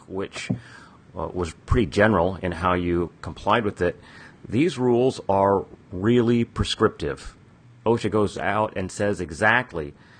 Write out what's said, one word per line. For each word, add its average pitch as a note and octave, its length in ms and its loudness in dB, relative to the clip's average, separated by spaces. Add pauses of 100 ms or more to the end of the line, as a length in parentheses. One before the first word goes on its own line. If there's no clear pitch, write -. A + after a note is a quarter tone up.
which, - 440 -8 (680)
uh, D#2+ 160 -6
was F2 220 -4 (100)
pretty A#2+ 220 2
general F#2+ 560 4
in F2+ 100 -2
how F2+ 220 0
you F2 360 0 (120)
complied G#2 420 -2
with G2+ 160 -4
it, F2 180 0 (480)
these D3 300 0
rules B2 500 2
are G2 380 2 (260)
really A#2 540 2
prescriptive. - 880 -2 (540)
osha A2 240 0
goes G2+ 260 0
out G#2 380 -2
and F#2+ 160 -6
says G2+ 300 -4
exactly, E2+ 760 -2 (260)